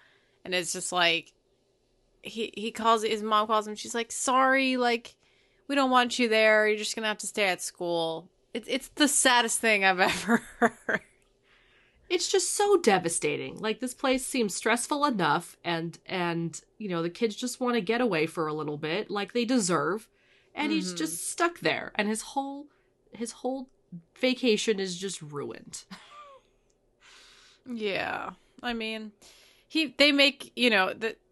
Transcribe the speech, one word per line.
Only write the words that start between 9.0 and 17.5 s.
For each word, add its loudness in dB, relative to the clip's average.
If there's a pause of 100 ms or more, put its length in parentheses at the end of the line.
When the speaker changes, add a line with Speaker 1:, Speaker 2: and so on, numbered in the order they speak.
Speaker 1:
saddest 2
thing 4
I've 4
<laughs> 4
ever 0 (160)
heard. 0 (1080)
Speaker 2:
It's 0
just 0
so 4
devastating. 0
Like, -4
this -6
place 0
seems 0
stressful 0
enough, 0
and, -4
and, -4 (180)
you -8
know, -2
the -4
kids -2
just -8